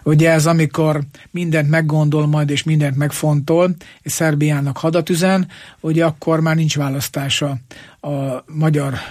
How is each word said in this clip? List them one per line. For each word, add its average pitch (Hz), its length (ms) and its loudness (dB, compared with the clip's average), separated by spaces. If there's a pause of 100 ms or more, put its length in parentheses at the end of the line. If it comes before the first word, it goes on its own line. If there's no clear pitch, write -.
Ugye 156 280 4
ez 160 160 4
amikor 156 540 2 (300)
mindent 160 400 0
meggondol 151 560 2
majd 151 240 0
és 143 120 -4
mindent 151 340 0
megfontol, 151 800 0 (280)
és 147 100 -8
Szerbiának 147 640 0
hadat 165 340 0
üzen, 185 380 2 (320)
ugye 160 240 2
akkor 160 360 0
már 160 160 2
nincs 156 200 0
választása 139 800 -4 (420)
a 139 460 -6
magyar 151 480 0 (160)